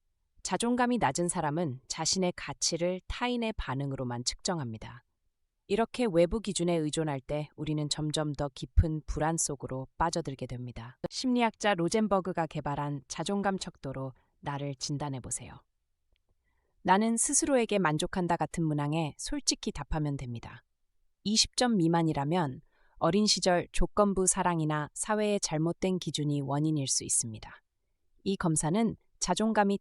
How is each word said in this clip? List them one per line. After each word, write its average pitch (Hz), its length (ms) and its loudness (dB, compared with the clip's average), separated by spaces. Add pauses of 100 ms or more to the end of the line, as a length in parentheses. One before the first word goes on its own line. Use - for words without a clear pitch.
(420)
자존감이 240 540 2
낮은 175 320 2
사람은 156 580 -2
자신의 180 480 0
가치를 175 720 -2
타인의 240 500 -2
반응으로만 131 680 -4
측정합니다. 120 800 -6 (600)
이렇게 226 440 0
외부 170 300 4
기준에 175 340 0
의존할 151 460 0
때 147 340 -6
우리는 151 360 -2
점점 151 420 -2
더 143 220 -4
깊은 156 520 2
불안 156 300 0
속으로 131 500 -6 (120)
빠져들게 156 480 -2
됩니다. 123 500 -10 (140)
심리학자 233 640 2
로젠버그가 180 720 2
개발한 147 600 -4
자존감 196 520 -2
척도로 135 560 -8 (260)
나를 143 360 -4
진단해보세요. 135 760 -6 (1300)
나는 214 320 4
스스로에게 254 640 2
만족한다 170 580 0
같은 165 280 -2
문항에 147 520 0
솔직히 - 540 -4
답하면 147 460 -2
됩니다. 120 480 -10 (580)
이십 - 340 0
점 240 200 4
미만이라면 160 840 2 (360)
어린 202 300 2
시절 175 440 2
조건부 190 560 2
사랑이나 160 680 0
사회의 214 460 0
잘못된 170 640 0
기준이 147 400 0
원인일 143 480 0
수 - 160 -2
있습니다. - 440 -4 (760)
이 196 120 0
검사는 170 600 0 (240)
자존감이 208 600 2